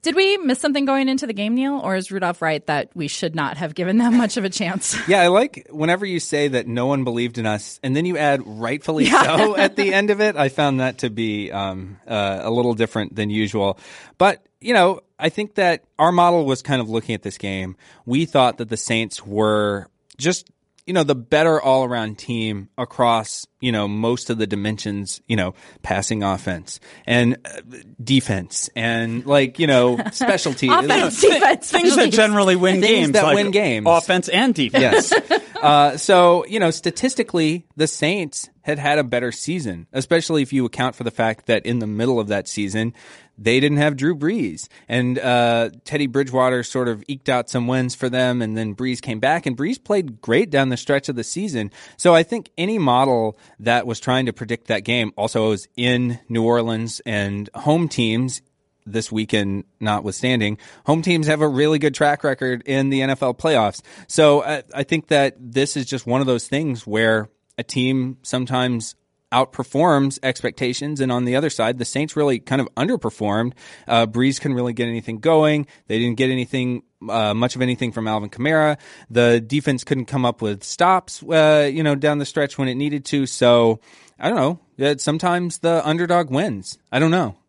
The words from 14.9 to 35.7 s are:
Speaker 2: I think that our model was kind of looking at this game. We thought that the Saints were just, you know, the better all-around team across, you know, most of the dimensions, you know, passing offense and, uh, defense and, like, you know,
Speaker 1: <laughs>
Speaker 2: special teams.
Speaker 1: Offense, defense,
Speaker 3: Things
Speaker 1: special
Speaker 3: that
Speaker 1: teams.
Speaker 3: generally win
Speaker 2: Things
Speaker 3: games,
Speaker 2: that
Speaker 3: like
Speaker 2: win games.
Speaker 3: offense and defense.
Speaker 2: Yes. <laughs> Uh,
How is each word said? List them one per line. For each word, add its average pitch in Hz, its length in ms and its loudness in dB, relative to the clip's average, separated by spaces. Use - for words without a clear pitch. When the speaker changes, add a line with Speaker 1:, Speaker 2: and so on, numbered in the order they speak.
Speaker 2:
I 156 120 0
think 208 240 -8
that 180 300 0
our 165 140 4
model 175 320 4
was 135 160 0
kind 131 220 -2
of 110 80 -6
looking 113 240 -4
at 98 80 -8
this - 160 -10
game. 95 380 -6
We 143 220 0
thought 127 320 2
that 113 100 -6
the 110 80 -4
Saints 113 480 -4
were 104 640 0
just, 165 320 -4
you 175 60 -8
know, 180 120 2
the 143 100 2
better 156 480 2
all-around 123 560 0
team 110 580 -6
across, 117 680 0
you 123 120 -2
know, 104 160 0
most 113 400 -2
of 117 80 -2
the 110 100 -2
dimensions, 101 800 -6
you 117 100 -4
know, 92 180 -2
passing 101 400 -4
offense 95 560 -6
and, 120 400 2
uh, - 140 -16
defense 113 760 0
and, 117 480 -4
like, 139 340 2
you 165 80 0
know, 123 400 4
Speaker 1:
<laughs> 202 60 -6
Speaker 2:
special 196 400 -2
teams. 135 220 2
Speaker 1:
Offense, - 360 0
defense, - 500 4
Speaker 3:
Things 349 220 4
Speaker 1:
special - 40 4
Speaker 3:
that 349 80 6
Speaker 1:
teams. 214 120 2
Speaker 3:
generally 208 400 4
win 185 260 2
Speaker 2:
Things 208 40 4
Speaker 3:
games, 185 260 2
Speaker 2:
that 208 120 4
Speaker 3:
like 151 120 4
Speaker 2:
win 202 140 0
games. 156 380 0
Speaker 3:
offense 170 400 2
and 208 260 2
defense. 139 580 2
Speaker 2:
Yes. - 340 2
<laughs> - 40 -20
Uh, 147 320 6